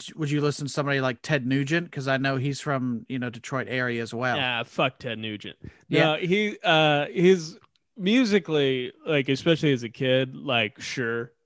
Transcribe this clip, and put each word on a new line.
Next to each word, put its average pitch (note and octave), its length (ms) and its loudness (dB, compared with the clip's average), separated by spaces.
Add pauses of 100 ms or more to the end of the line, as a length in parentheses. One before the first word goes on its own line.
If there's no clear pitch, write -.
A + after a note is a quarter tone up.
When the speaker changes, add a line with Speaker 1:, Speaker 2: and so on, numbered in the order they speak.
(160)
Speaker 1:
would D#3 140 -4
you D3 120 -2
listen D3 260 -2
to B2+ 60 -8
somebody C#3 280 -2
like B2+ 200 -2
Ted C#3+ 260 -2
Nugent? C#3 440 0
'Cause C3+ 160 -8
I C3+ 100 2
know C3+ 200 0
he's C3+ 220 -2
from, B2+ 500 -4
you C3 100 -6
know, B2 100 -4
Detroit A#2 400 -8
area B2 320 -2
as A2+ 120 -8
well. B2 240 -2
Speaker 2:
Yeah, B2 260 -2
fuck - 360 -2
Ted A#2 200 -8
Nugent. G#2+ 380 -8 (300)
Speaker 1:
Yeah. D3+ 240 4
Speaker 2:
No, D#3 60 -2
he, F#3+ 460 0
uh, D3+ 440 4
he's F3 500 4 (400)
musically, F3+ 920 2 (140)
like, C#3+ 240 2
especially D3 440 2
as A#2 100 -2
a A#2 60 -6
kid, C3 460 0
like, A#2+ 460 -2
sure, A#2 520 -6 (120)